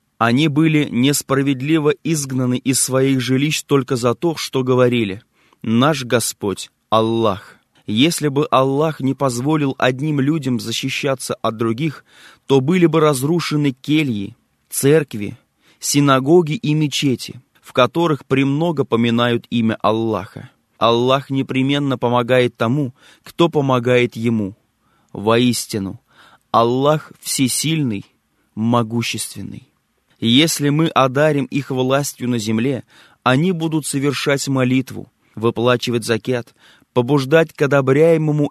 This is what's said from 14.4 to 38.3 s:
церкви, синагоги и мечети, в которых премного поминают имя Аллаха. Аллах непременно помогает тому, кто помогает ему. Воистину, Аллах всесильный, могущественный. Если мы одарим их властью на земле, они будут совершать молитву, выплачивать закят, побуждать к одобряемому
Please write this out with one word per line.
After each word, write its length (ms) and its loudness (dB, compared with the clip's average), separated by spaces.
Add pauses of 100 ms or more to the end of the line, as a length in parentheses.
церкви, 680 0 (440)
синагоги 720 2
и 200 -2
мечети, 680 -2 (200)
в 120 -20
которых 520 2
премного 600 0
поминают 640 0
имя 320 0
Аллаха. 680 -2 (280)
Аллах 520 2
непременно 680 -2
помогает 580 0
тому, 400 -2 (260)
кто 280 0
помогает 680 2
ему. 400 -2 (560)
Воистину, 880 -2 (520)
Аллах 680 2
всесильный, 840 -2 (500)
могущественный. 1120 -4 (520)
Если 500 2
мы 180 2
одарим 580 0
их 260 -6
властью 580 -2
на 100 0
земле, 460 -2 (360)
они 300 2
будут 340 -4
совершать 640 -2
молитву, 640 -2 (240)
выплачивать 720 -2
закят, 500 -4 (380)
побуждать 580 2
к 100 -6
одобряемому 880 2